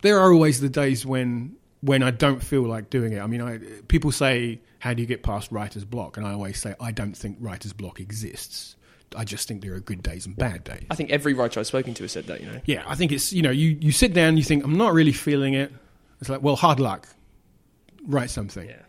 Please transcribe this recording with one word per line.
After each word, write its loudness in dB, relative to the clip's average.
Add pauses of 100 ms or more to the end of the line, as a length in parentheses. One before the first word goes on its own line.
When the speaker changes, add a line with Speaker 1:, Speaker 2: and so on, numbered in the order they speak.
Speaker 1:
There 6
are 8
always 8
the 0
days 0
when, -4 (260)
when 4
I 4
don't 2
feel 0
like -4
doing 0
it. -4
I -6
mean, -4
I, -8 (280)
people 2
say, 0 (200)
"How -4
do -2
you -4
get -4
past -4
writer's -8
block?" -10
And -6
I -6
always -8
say, -8
"I -8
don't -6
think -10
writer's -10
block -12
exists. -12 (400)
I -8
just -8
think -10
there -10
are -8
good -10
days -8
and -12
bad -4
days." -14
Speaker 2:
I -2
think -6
every 0
writer 0
I've -6
spoken -4
to -10
has -8
said -10
that, -10
you -14
know. -12
Speaker 1:
Yeah, -2
I -6
think 0
it's, -4
you 0
know, 4
you, 4
you 4
sit 4
down, 6
you 4
think, 2
"I'm 2
not 4
really 6
feeling 0
it." -2 (480)
It's -8
like, -4
"Well, 4
hard 4
luck. -2 (960)
Write -2
something," -10
Speaker 2:
Yeah. -20